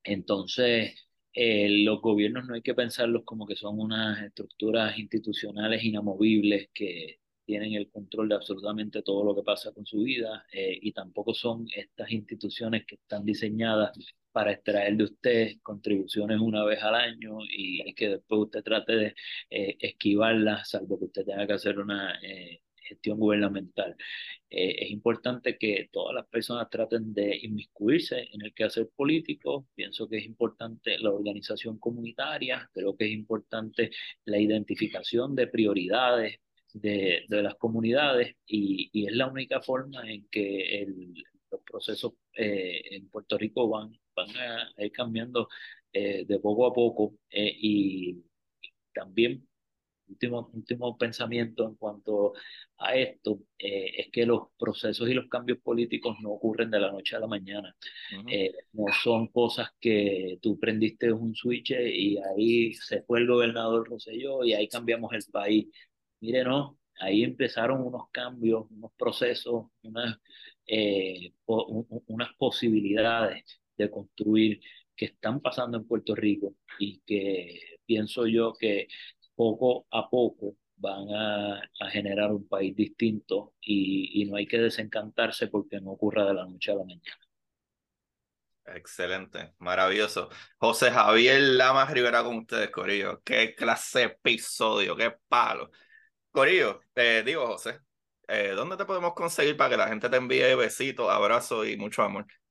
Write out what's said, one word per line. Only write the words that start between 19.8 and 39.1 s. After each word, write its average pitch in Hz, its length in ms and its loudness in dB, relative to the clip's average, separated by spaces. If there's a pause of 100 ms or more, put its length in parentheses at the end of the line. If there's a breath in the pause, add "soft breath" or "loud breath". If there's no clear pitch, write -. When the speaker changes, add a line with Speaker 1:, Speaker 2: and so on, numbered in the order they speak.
Speaker 1:
salvo 95 280 -4
que - 60 -6
usted 95 220 -6
tenga 98 200 -4
que 104 60 0
hacer 101 260 -2
una, 101 440 -6
eh, 92 400 -14 (140)
gestión - 420 -6
gubernamental. 101 760 0 (540 loud breath)
Eh, - 360 -2
es - 60 -6
importante 117 680 -2
que 104 340 -2
todas 92 220 -4
las 120 120 -8
personas 117 440 -6
traten 110 420 -4
de 101 300 0
inmiscuirse 117 880 -2
en 104 100 -14
el 107 120 -12
quehacer 110 420 -2
político. 143 800 -2
Pienso 104 340 -10
que 110 80 -6
es 104 80 -6
importante 113 720 -4
la 110 120 0
organización 104 680 -6
comunitaria, 127 920 -6
creo 98 240 -2
que - 80 0
es 107 80 0
importante 110 800 -4 (340 loud breath)
la 104 140 0
identificación 110 960 0
de 127 120 2
prioridades 113 920 2 (340)
de, 101 540 0
de 104 140 2
las 98 120 -2
comunidades 120 840 2 (100)
y, 98 460 -2
y 104 140 0
es 98 60 -6